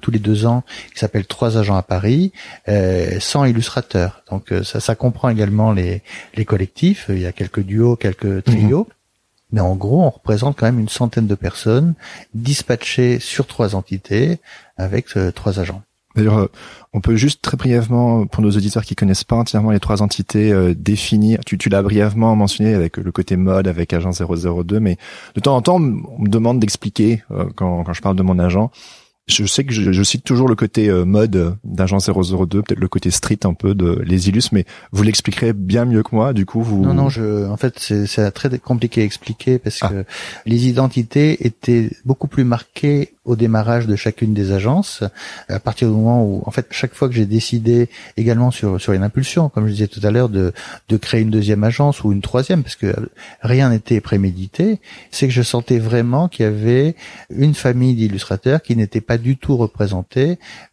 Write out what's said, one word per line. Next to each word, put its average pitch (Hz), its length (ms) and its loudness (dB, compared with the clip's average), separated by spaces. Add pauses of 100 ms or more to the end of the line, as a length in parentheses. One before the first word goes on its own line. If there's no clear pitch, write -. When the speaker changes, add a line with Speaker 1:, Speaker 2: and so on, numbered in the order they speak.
Speaker 1:
tous - 100 -4
les 113 80 2
deux 107 260 0
ans 120 200 0 (260)
qui - 80 -14
s'appelle 104 260 -2
Trois 113 320 -2
agents 101 200 2
à 92 60 0
Paris, 120 500 0 (340)
euh, 92 540 0
sans 143 240 0
illustrateurs. 113 840 -2
Donc, - 220 -8
euh, 92 120 -2
ça, - 180 -8
ça 113 140 -2
comprend 127 340 -2
également 107 420 2
les, 92 300 -2 (340)
les 113 80 -2
collectifs. 104 640 0
Il 95 120 -2
y 90 60 -4
a 90 60 -4
quelques 101 300 -6
duos, 110 340 2
quelques 98 480 -2
trios. 120 460 2
Speaker 2:
Mhm. - 40 -20 (600)
Speaker 1:
Mais 107 80 2
en 90 160 0
gros, 113 260 2
on 147 60 4
représente 110 480 -2
quand - 80 0
même 120 140 2
une 107 100 -2
centaine 117 380 -2
de 101 80 0
personnes 120 580 0 (400)
dispatchées 123 880 -2
sur - 280 -6
trois 104 280 -2
entités 104 680 -2 (340)
avec, - 400 -4
euh, 92 160 0
trois 95 300 -4
agents. 90 200 -8 (340)
Speaker 2:
D'ailleurs, 107 220 4
euh, 98 140 0 (420)
on 107 80 -2
peut 113 140 2
juste 135 260 0
très - 160 -6
brièvement, 120 720 2
pour - 160 -2
nos 104 80 4
auditeurs 101 340 0
qui - 80 -8
connaissent 95 300 0
pas - 120 -2
entièrement 110 360 0
les 104 80 2
trois 104 240 0
entités, 104 480 0
euh, 92 240 4
définir, 107 680 2
tu, - 140 -6
tu - 120 -2
l'as 101 120 2
brièvement 104 540 2
mentionné 107 400 2
avec 82 220 -2
le 92 140 -6
côté 92 240 -2
mode, 95 320 2
avec 85 260 -2
Agent 87 180 0
zéro 87 240 -4
zéro 87 280 -2
deux, 98 160 -2
mais 95 180 0 (360)
de 104 80 -6
temps 139 140 2
en 120 80 0
temps, 180 140 2
on - 20 2 (420)
me 104 80 2
demande 117 300 2
d'expliquer, 110 720 0
euh, 92 140 -4 (100)
quand, 87 280 -2
quand 85 100 -6
je - 100 -10
parle 98 120 2
de 95 60 0
mon 92 160 2
agent. 90 320 2 (560)
Je - 200 -2
sais 139 180 0
que 135 100 -4
je, 101 180 2
je 92 120 4
cite 120 200 -2
toujours 127 260 4
le 117 40 4
côté, 107 340 0
euh, 92 160 4
mode 95 600 2
d'Agent 95 340 0
zéro 95 240 0
zéro 92 240 0
deux, 98 160 0
peut-être 98 180 -2
le 92 100 0
côté - 200 -2
street - 360 -2
un 90 100 0
peu 98 180 0
de 87 320 0
les 92 240 2
illus, 107 220 2
mais 98 140 2 (260)
vous 98 100 0
l'expliquerez 107 520 0
bien 101 320 0
mieux 113 180 2
que - 100 -12
moi, 117 200 2
du 98 120 0
coup, 117 160 -4
vous 107 220 0
Speaker 1:
Non, - 100 4
non, 139 160 2
je, 107 380 -2
en 104 100 -6
fait, - 220 -4
c'est, 104 260 -2
c'est 104 260 0
très 127 280 -4
compliqué 117 420 -2
à - 20 4
expliquer 113 540 -2
parce 110 240 -6
Speaker 2:
Ah. 98 60 0
Speaker 1:
que 95 180 -4 (400)
les 120 220 2
identités 131 800 0
étaient 113 420 0 (160)
beaucoup 135 220 -2
plus 139 160 0
marquées 139 800 -2
au 120 140 0
démarrage 113 500 2
de 104 80 2
chacune 110 380 -2
des 98 180 0
agences. 117 500 0 (460)
À 98 100 -4
partir 113 300 -2
du 110 60 2
moment 113 320 2
où, 98 200 -2
en - 60 -10
fait, - 200 -4
chaque - 220 -6
fois - 140 -2
que 127 60 -4
j'ai 113 120 2
décidé, 113 600 2 (300)
également 117 340 2
sur, 95 300 -2
sur - 100 -2
une 95 120 2
impulsion, 135 440 0
comme 107 200 -2
je 107 40 0
disais 104 160 0
tout - 160 -10
à 104 80 2
l'heure, 123 160 2
de, 95 240 0 (380)
de 110 80 2
créer 113 240 0
une 110 80 2
deuxième 104 340 2
agence 135 400 2
ou 104 80 2
une 101 80 0
troisième, 131 440 0
parce - 120 -14
que 98 180 -2 (480)
rien 127 280 4
n'était 113 320 0
prémédité, 98 800 -2 (280)
c'est - 200 -2
que 127 40 -2
je 123 80 2
sentais 120 380 0
vraiment 120 480 0
qu'il - 180 -2
y 107 40 2
avait 120 480 0 (320)
une 147 240 2
famille 127 420 2
d'illustrateurs 110 680 0
qui - 140 -2
n'était 110 240 0
pas 117 180 -2
du 127 200 0
tout - 180 -2
représentée 117 800 -2 (360)